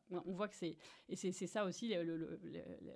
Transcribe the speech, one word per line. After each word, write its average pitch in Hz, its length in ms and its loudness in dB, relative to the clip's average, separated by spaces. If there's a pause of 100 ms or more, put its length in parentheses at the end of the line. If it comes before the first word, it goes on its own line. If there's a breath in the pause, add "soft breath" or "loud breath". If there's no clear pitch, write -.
(120)
on, 175 140 0
on 190 80 0
voit 202 160 2
que - 60 -10
c'est, 170 200 0 (320 loud breath)
et - 80 -2
c'est, 185 160 2
c'est 185 160 0
ça 208 160 2
aussi, 185 240 2
le, 180 160 4
le, 165 140 2
le, 165 260 -2
le, - 520 -6